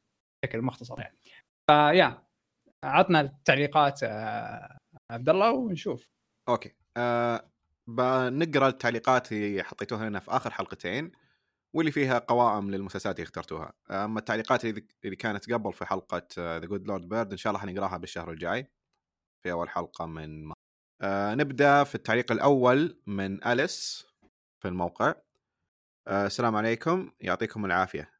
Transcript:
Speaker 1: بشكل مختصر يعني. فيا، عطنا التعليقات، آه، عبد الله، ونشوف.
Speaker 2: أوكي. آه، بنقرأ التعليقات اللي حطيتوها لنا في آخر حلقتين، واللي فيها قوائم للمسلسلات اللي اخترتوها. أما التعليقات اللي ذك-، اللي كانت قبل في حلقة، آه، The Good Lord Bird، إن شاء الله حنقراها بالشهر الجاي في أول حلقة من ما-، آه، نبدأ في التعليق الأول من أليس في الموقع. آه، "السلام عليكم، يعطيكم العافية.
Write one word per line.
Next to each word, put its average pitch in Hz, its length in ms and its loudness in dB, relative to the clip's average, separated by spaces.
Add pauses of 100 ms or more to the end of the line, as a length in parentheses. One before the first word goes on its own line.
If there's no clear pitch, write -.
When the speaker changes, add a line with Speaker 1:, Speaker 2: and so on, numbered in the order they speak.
(420)
Speaker 1:
بشكل 117 200 -4
مختصر 123 380 -6
يعني. - 180 -14 (520)
فيا، 147 520 6 (640)
عطنا 160 360 6
التعليقات، 143 840 2
آه، 110 760 -6 (320)
عبد 120 180 -4
الله، 190 240 6
ونشوف. 214 580 -4 (380)
Speaker 2:
أوكي. 117 240 0 (240)
آه، 120 540 0 (360)
بنقرأ 131 840 2
التعليقات 123 640 0
اللي 104 300 -2
حطيتوها 110 460 -6
لنا 104 120 -6
في - 100 -12
آخر 120 200 -2
حلقتين، 104 640 -8 (600)
واللي 156 180 0
فيها 131 260 2
قوائم 113 520 2
للمسلسلات 98 460 -6
اللي 85 80 -8
اخترتوها. 80 480 -12 (180)
أما 107 280 -4
التعليقات 110 460 -2
اللي 107 160 -4
ذك-، - 140 -20 (100)
اللي 98 120 -6
كانت 107 360 -6
قبل 104 200 -2
في - 120 -10
حلقة، 90 420 -6 (120)
آه، 85 220 -4
The 82 40 -12
Good 95 220 -6
Lord 95 220 -6
Bird، 110 220 -2
إن 98 60 -8
شاء 107 140 -2
الله 98 100 -2
حنقراها 95 360 -4
بالشهر 85 340 -10
الجاي 87 400 -6 (720)
في 90 100 -4
أول 85 180 -4
حلقة 85 360 -8
من 78 380 -12
ما-، 78 100 -14 (480)
آه، 98 320 0
نبدأ 143 500 4
في - 100 -12
التعليق 120 380 0
الأول 135 760 4
من 98 380 -6
أليس - 600 -2 (560)
في 104 60 -6
الموقع. 90 460 -2 (960)
آه، 101 180 0
"السلام 117 300 0
عليكم، 117 640 -2
يعطيكم 104 440 -4
العافية. 90 560 -2